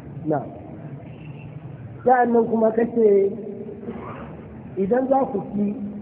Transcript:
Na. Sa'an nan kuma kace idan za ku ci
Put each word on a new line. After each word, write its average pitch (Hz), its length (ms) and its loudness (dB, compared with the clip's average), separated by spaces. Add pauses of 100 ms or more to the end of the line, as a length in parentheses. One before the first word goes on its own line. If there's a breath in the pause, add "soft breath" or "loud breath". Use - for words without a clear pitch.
(260)
Na. 151 160 2 (1600)
Sa'an 247 300 6
nan 226 140 6
kuma 226 240 4
kace 214 600 6 (1500)
idan 233 300 2
za 269 120 6 (120)
ku 190 100 -2 (120)
ci 202 220 0 (260)